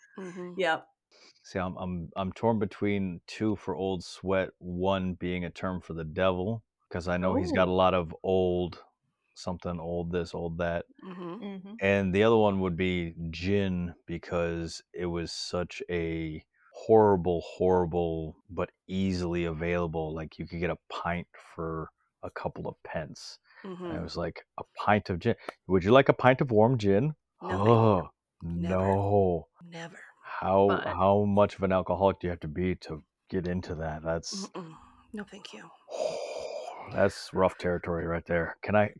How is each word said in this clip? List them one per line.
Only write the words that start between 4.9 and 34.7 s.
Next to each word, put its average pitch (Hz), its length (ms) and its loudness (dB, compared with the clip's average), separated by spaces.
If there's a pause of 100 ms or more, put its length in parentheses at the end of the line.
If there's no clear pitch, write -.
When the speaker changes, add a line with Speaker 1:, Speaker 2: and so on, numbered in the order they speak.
Speaker 3:
being 90 300 -4
a 82 60 -8
term 92 320 -6
for - 100 -12
the 82 120 -8
devil, 92 580 0 (280)
'cause 87 180 -6
I 90 100 0
know 92 160 2
he's - 180 0
got 92 160 4
Speaker 2:
Ooh. 90 40 0
Speaker 3:
a - 20 2
lot 92 180 6
of 85 300 0
old 90 560 0 (580)
something, 87 440 -6
old 85 320 -6
this, 85 200 -4
old 85 260 -6
that. 85 260 -2 (200)
Speaker 1:
Mm-hmm. 180 400 -12
Speaker 2:
Mm-hmm. 196 360 -12
Speaker 3:
And 196 340 4
the 196 80 6
other 117 140 6
one 101 240 4
would 90 160 0
be 87 400 -2 (140)
gin, 90 640 -2 (140)
because 85 720 -4 (120)
it 87 140 -6
was 85 260 -4
such - 580 -6
a 82 540 -4 (280)
horrible, 98 720 4
horrible, 85 920 0 (120)
but 90 220 -6 (160)
easily 90 600 -2
available. 82 680 -2
Like, 80 240 -10
you 82 80 -10
could 85 140 -8
get 85 100 0
a 151 80 -6 (100)
pint 87 380 -6 (300)
for 80 320 -6 (340)
a 90 80 -12
couple - 380 -8
of - 160 -12
pence. - 560 -12 (240)
Speaker 1:
Mm-hmm. 180 220 -12
Speaker 3:
And 160 100 -6
it 175 60 -6
was - 140 -10
like, 170 300 -6 (100)
"A - 60 -10 (140)
pint 104 340 2
of 90 80 -2
gin? 113 160 0 (320)
Would 92 160 4
you 95 80 4
like 131 180 8
a - 40 8
pint 127 280 4
of 135 120 -2
warm 113 260 6
gin?" 107 380 2 (260)
Speaker 1:
No, - 60 -8
thank 95 160 0
you. 113 100 8
Speaker 3:
Oh, 107 360 6 (340)
Speaker 1:
Never. 87 420 0
Speaker 3:
no. 98 600 2 (200)
Speaker 1:
Never. 165 300 -12 (240)
Speaker 3:
How, 98 460 4
Speaker 2:
But 92 180 2
Speaker 3:
how 98 380 4
much 101 320 4
of 98 80 -2
an 95 80 2
alcoholic 92 480 2
do 90 80 -4
you - 20 -2
have 85 100 -6
to 82 80 -8
be 87 280 -2
to - 260 -12 (280)
get 90 180 -2
into 90 280 -4
that? 78 280 -6
That's 85 420 -4
Speaker 1:
Mm-mm. 165 280 -14 (380)